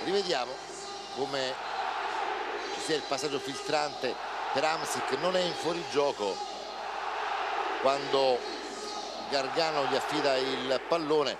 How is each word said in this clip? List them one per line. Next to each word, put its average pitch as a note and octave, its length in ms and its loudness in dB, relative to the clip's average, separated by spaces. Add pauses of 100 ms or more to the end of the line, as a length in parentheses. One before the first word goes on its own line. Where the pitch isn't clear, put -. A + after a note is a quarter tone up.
Rivediamo D#3+ 480 2 (640)
come C3 380 0 (1200)
ci - 80 -6
sia D#3 140 2
il C3+ 120 -2
passaggio C#3+ 300 -2
filtrante C#3 760 -2 (380)
per C#3 120 4
Hamsik, D#3 560 0
non F#3 160 2
è F3+ 40 6
in E3+ 140 0
fuorigioco C#3 800 0 (1400)
quando C3+ 580 4 (920)
Gargano C#3+ 560 2
gli C3+ 100 4
affida C#3+ 400 4
il C3 500 2
pallone D3+ 540 4